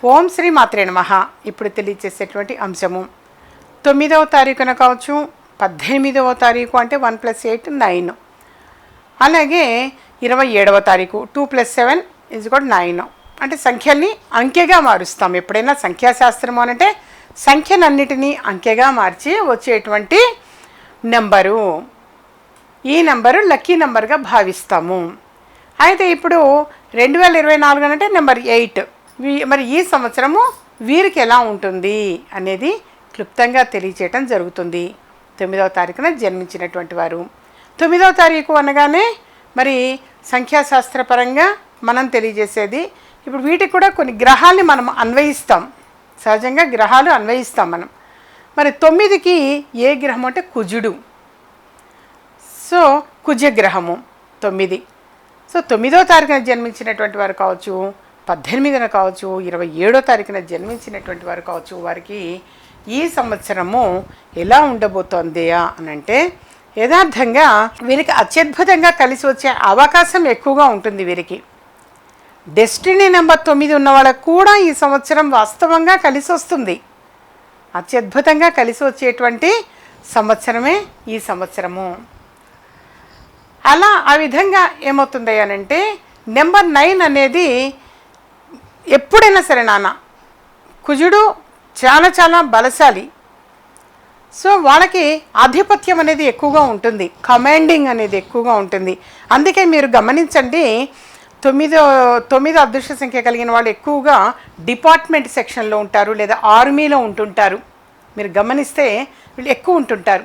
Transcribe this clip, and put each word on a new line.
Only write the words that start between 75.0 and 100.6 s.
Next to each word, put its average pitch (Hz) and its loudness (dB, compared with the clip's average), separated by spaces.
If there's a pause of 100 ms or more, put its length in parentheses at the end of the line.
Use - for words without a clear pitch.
వాస్తవంగా 330 2
కలిసి 285 -2
వస్తుంది, 262 -4 (920)
అత్యద్భుతంగా 269 0
కలిసి 233 -4
వచ్చేటువంటి 247 -2 (500)
సంవత్సరమే 233 -2 (220)
ఈ 220 -10
సంవత్సరము. 185 -10 (1700)
అలా 359 2
ఆ 285 4
విధంగా 339 0 (140)
ఏమవుతుంది 262 -2
అనంటే 247 -4 (300)
నెంబర్ 330 2
నైన్ 349 2
అనేది 277 0 (1120)
ఎప్పుడైనా 392 4
సరే 254 0
నాన్న, 202 0 (920)
కుజుడు 359 2 (500)
చాలా 302 6
చాలా 339 4
బలశాలి. 247 2 (1300)
So 381 2 (100)
వాళ్ళకి 311 2 (140)
ఆధిపత్యం 349 2
అనేది 311 0
ఎక్కువగా 294 0
ఉంటుంది, 214 -2 (140)
కమాండింగ్ 294 4
అనేది 220 -4
ఎక్కువగా 233 -2
ఉంటుంది. 190 -4 (340)
అందుకే 359 2
మీరు 302 2
గమనించండి, 254 0 (540)